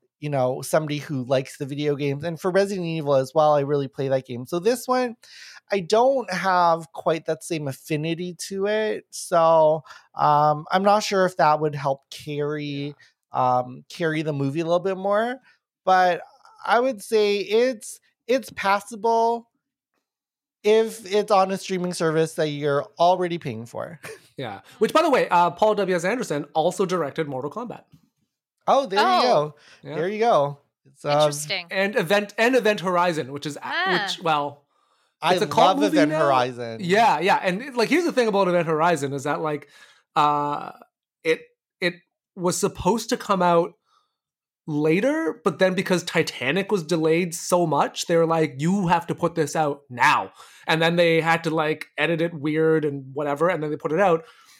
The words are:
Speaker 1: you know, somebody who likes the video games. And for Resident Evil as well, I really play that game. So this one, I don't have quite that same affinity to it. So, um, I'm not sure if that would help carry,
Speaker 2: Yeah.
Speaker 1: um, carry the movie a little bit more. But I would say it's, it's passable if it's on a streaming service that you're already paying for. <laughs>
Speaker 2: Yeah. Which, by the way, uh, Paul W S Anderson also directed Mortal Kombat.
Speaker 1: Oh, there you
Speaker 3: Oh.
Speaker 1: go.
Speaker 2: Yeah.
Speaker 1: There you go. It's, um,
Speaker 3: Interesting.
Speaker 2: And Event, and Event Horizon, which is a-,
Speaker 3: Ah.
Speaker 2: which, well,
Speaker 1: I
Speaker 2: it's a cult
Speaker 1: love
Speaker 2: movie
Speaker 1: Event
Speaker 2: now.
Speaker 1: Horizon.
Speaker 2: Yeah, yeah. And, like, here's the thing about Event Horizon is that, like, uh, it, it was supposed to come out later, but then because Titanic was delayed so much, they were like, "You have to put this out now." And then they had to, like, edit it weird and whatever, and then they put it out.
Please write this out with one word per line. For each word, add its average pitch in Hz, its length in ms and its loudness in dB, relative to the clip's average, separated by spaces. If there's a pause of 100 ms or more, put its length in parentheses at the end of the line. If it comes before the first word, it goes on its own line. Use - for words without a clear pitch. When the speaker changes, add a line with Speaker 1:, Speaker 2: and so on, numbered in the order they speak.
(200)
Speaker 1:
you 147 100 -6
know, 131 320 -2
somebody 147 380 -2
who 139 260 -6
likes 131 320 -2
the 147 80 -8
video 143 300 -4
games. 143 280 -4
And 165 160 -6
for 185 120 -4
Resident 196 360 -2
Evil 151 280 -2
as 131 180 0
well, 151 220 4
I 147 60 2
really 143 260 -2
play 135 220 -6
that 135 180 -2
game. 123 180 -10
So 175 140 -6
this 240 280 -2
one, 254 280 -2 (540)
I 202 120 -2
don't 226 500 2
have 175 640 2
quite 165 320 -2
that 156 180 -4
same 151 240 -6
affinity 160 680 -6 (120)
to 196 200 -4
it. 214 420 -2
So, 160 720 4 (320)
um, 151 560 2
I'm 190 120 0
not 208 200 4
sure 190 220 2
if 180 100 -2
that 151 240 4
would 151 160 -2
help 139 340 -4
carry, 147 840 -6 (380)
Speaker 2:
Yeah. 127 260 2
Speaker 1:
um, 127 300 -8
carry 160 320 -2
the 156 100 -4
movie 139 300 -2
a - 20 -2
little 170 160 0
bit 190 180 -4
more. 208 380 -2 (480)
But 185 380 4 (440)
I 214 140 2
would 254 240 -2
say 208 360 0
it's, 220 600 -2 (280)
it's 247 240 -2
passable 226 960 -2 (1120)
if 220 500 2
it's 208 180 0
on 190 200 4
a 190 60 -4
streaming 180 360 -4
service 160 420 0
that 160 120 -2
you're 143 380 -2 (120)
already 175 400 2
paying 117 280 -10
for. 117 380 -12
<laughs> - 60 -16 (280)
Speaker 2:
Yeah. 107 240 -10 (160)
Which, 220 160 0
by 311 80 4
the 330 80 2
way, 226 200 2
uh, 175 200 4
Paul 214 260 2
W 185 200 0
S 170 100 -2
Anderson 180 480 -4
also 175 320 0
directed 160 420 -4
Mortal 135 220 -8
Kombat. - 360 -12 (800)
Speaker 1:
Oh, 262 180 4
there 196 140 -2
you 302 60 4
Speaker 3:
Oh. 359 160 4
Speaker 1:
go. 156 340 2 (340)
Speaker 2:
Yeah. 151 60 -10
Speaker 1:
There 165 140 -2
you 214 100 -6
go. 151 400 2 (260)
It's, 139 200 -16
um, 147 140 0
Speaker 3:
Interesting. 151 520 0
Speaker 2:
And 196 240 0
Event, 202 420 0
and 247 180 4
Event 208 260 2
Horizon, 170 500 0
which 143 140 -10
is 143 120 -6
a-, - 60 -16
Speaker 3:
Ah. 294 440 -2
Speaker 2:
which, 165 160 -6
well, 147 420 -2 (560)
Speaker 1:
I 165 120 2
Speaker 2:
it's 185 100 0
a 156 40 -4
cult 139 100 -2 (100)
Speaker 1:
love 190 120 4
Speaker 2:
movie 196 180 2
Speaker 1:
Event 151 140 4
Speaker 2:
now. 156 140 -2
Speaker 1:
Horizon. 123 560 0
Speaker 2:
Yeah, 185 380 4
yeah. 175 220 2
And, 220 340 -4
like, 220 140 0
here's 339 160 2
the 277 60 0
thing 240 160 2
about 196 200 2
Event 175 200 2
Horizon 156 460 0
is 135 100 -8
that, 147 180 -4
like, 151 260 -6 (480)
uh, 147 560 0 (520)
it, 160 180 0 (400)
it 175 140 -2 (400)
was 175 240 -2
supposed 202 500 -2
to 240 80 0
come 190 240 -2
out 175 320 2 (920)
later, 208 800 0
but 170 160 -2
then 185 140 4
because 180 300 -2
Titanic 165 680 -2
was 190 120 -2
delayed 165 500 0
so 175 320 0
much, 156 420 -2
they 170 100 2
were 165 80 4
like, 160 320 0
"You 175 300 0
have 170 200 2
to 170 80 -4
put 165 200 -4
this 151 200 -2
out 151 340 -2
now." 123 420 2 (360)
And 160 140 2
then 170 160 2
they 165 240 4
had 165 240 2
to, 165 60 0
like, 156 340 -2 (120)
edit 156 240 0
it 165 120 -2
weird 156 520 0
and 139 280 -8
whatever, 147 360 0
and 156 140 -2
then 151 80 -4
they 147 60 -6
put 147 160 -4
it 170 60 0
out. 175 260 2 (340)